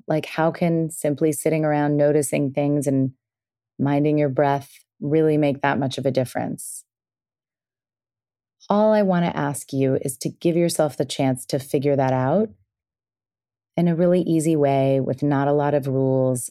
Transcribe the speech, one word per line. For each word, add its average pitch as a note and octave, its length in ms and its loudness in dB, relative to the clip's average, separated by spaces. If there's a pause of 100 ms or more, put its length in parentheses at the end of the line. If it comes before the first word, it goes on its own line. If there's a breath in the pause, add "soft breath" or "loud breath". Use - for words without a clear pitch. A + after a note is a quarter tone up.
like D#3 180 -2
how D#3+ 240 0
can E3 400 0
simply D3+ 420 -2
sitting D#3 320 -2
around D3 320 0
noticing D3 560 2
things C#3+ 360 0
and C3+ 240 0 (640)
minding C#3+ 400 0
your D3 120 2
breath C#3 420 0 (280)
really D#3 380 2
make C#3+ 240 0
that C#3 160 0
much C3+ 220 -4
of C3+ 80 -2
a C3 40 0
difference? - 720 -6 (1800)
All G#3+ 240 4
I G#3 100 4
want F3 220 2
to - 120 -2
ask C#3+ 340 -4
you C3+ 300 0
is - 160 -8
to E3 120 -6
give E3+ 260 -2
yourself E3 420 0
the D3 80 -2
chance C3 420 -2
to C#3+ 120 -2
figure C#3 360 -2
that C3 180 2
out D3+ 360 0 (1300)
in E3+ 120 0
a E3+ 80 2
really F3+ 260 2
easy E3 340 0
way C3+ 440 2
with C3+ 220 -4
not C#3+ 260 0
a C#3+ 60 2
lot D3 200 0
of C#3 140 0
rules C3 640 0